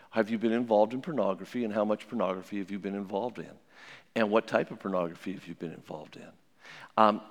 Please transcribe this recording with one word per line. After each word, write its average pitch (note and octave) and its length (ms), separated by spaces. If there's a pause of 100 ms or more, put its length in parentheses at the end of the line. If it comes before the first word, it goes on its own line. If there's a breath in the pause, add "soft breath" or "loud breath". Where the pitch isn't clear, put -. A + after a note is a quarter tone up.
have A2 200
you A2+ 80
been A2 140
involved A2+ 420
in C3 80
pornography, G2+ 600
and G#2+ 100
how G#2+ 120
much G#2+ 240
pornography F#2+ 480
have F#2+ 120
you G2 100
been G2 160
involved G2+ 440
in? D#2 120 (640 loud breath)
And A2 140
what G#2+ 180
type A#2+ 240
of A#2 100
pornography F2+ 500
have F#2+ 160
you E2+ 60
been E2 200
involved - 440
in? - 100 (680 loud breath)
Um, G#2+ 360